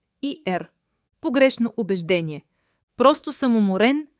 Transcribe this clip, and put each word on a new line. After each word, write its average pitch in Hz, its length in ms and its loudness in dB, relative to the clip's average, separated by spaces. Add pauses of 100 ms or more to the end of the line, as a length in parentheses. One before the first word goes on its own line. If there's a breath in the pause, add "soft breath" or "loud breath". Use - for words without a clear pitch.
(220)
И 277 260 -8
Р. 175 220 -4 (520)
Погрешно 262 560 2
убеждение. 170 680 -4 (520)
Просто 285 360 2
съм 247 220 0
уморен. 220 520 2 (120)